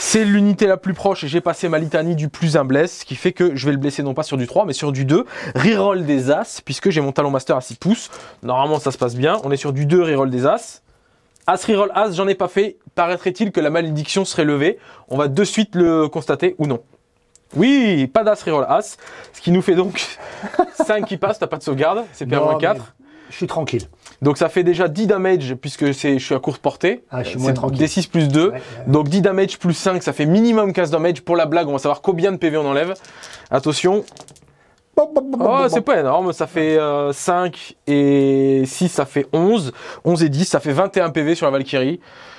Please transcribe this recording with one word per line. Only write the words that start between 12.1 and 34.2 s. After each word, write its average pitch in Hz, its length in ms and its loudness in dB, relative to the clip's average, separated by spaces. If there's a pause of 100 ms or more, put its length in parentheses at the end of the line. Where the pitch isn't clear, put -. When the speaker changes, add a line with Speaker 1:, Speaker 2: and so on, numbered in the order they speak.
Speaker 1:
j'en 190 120 0
ai 196 80 0
pas 190 140 -4
fait. 202 300 -2 (180)
Paraîtrait-il 180 560 -2
que 170 80 0
la 151 100 2
malédiction 160 540 -2
serait 165 200 -2
levée. 147 340 2 (300)
On 131 80 -4
va 143 120 2
de 156 160 2
suite - 320 -2
le 165 320 4
constater, 160 500 -2
ou 147 80 0
non. 123 140 -2 (720)
Oui, 202 540 4
pas 208 160 2
d'As, 208 200 2
reroll 151 240 0
As, - 280 0 (360)
ce - 80 -20
qui 175 120 2
nous 185 100 4
fait 175 140 4
donc 185 280 0 (400)
<laughs> - 400 -2
cinq 214 220 -2
qui 190 100 -8
passent, 202 220 -2
t'as 165 80 -4
pas 156 120 -6
de - 40 -14
sauvegarde, 160 400 0 (100)
c'est 147 140 -10
Speaker 2:
Non, 123 40 -4
Speaker 1:
P 143 60 0
A 143 40 2
moins 156 180 2
quatre. 147 400 -2
Speaker 2:
mais - 60 -20 (260)
je - 60 -20
suis 180 100 -4
tranquille. 131 360 -4 (400)
Speaker 1:
Donc 143 160 2
ça 165 100 2
fait 180 160 0
déjà 175 240 2
dix 190 180 -2
damage, 185 540 2
puisque 143 340 -2
c'est, 139 240 0
je 135 60 -6
suis 143 100 -2
à 131 40 0
courte 139 240 -6
portée. 185 480 -2
Speaker 2:
Ah, 127 120 -6
je 110 80 -6
suis 131 80 -8
Speaker 1:
C'est 127 60 -4
Speaker 2:
moins 135 80 2
tranquille. 131 260 -2
Speaker 1:
D 156 80 4
six 170 200 -2
plus 156 220 2
deux. 156 200 4
Speaker 2:
Ouais, 226 60 -4
ouais. - 60 -10 (260)
Speaker 1:
Donc 143 220 2
dix 185 120 2
damage 190 380 0
plus 175 160 0
cinq, 185 280 -2
ça - 100 -4
fait 147 140 0
minimum 214 460 4
quinze 165 180 0
damage. 165 320 0
Pour 170 140 0
la 165 100 2
blague, 160 220 0
on 143 40 -2
va 135 60 -2
savoir - 240 -2
combien 190 300 0
de 180 60 -4
P 165 120 0
V 151 60 -2
on 151 100 0
enlève. 156 280 -2 (560)
Attention. 156 540 0 (920)